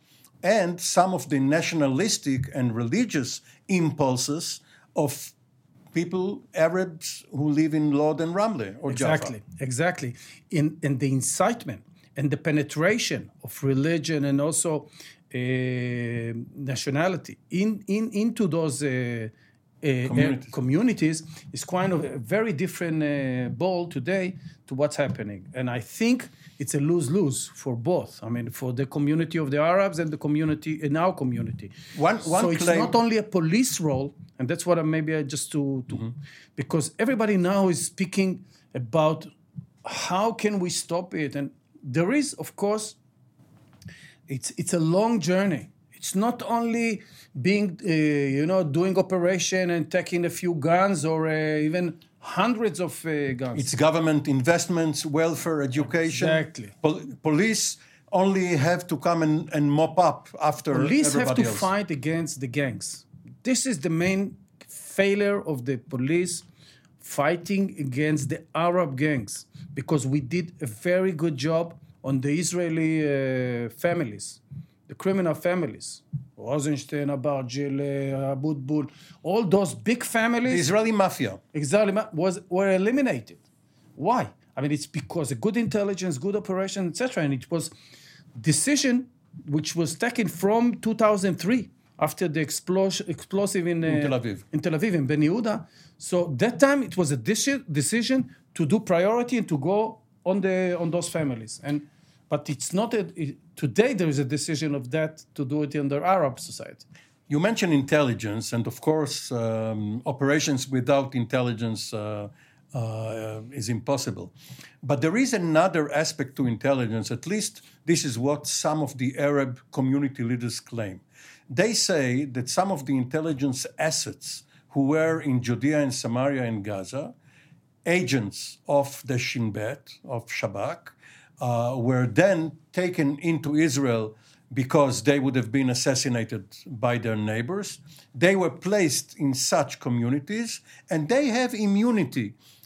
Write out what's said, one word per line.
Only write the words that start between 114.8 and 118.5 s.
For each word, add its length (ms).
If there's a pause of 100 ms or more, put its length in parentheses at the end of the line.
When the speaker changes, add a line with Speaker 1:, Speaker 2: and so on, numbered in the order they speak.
Speaker 1:
But 200
there 140
is 180
another 580
aspect 440
to 100
intelligence, 640
at 160
least 340 (240)
this 200
is 140
what 280
some 360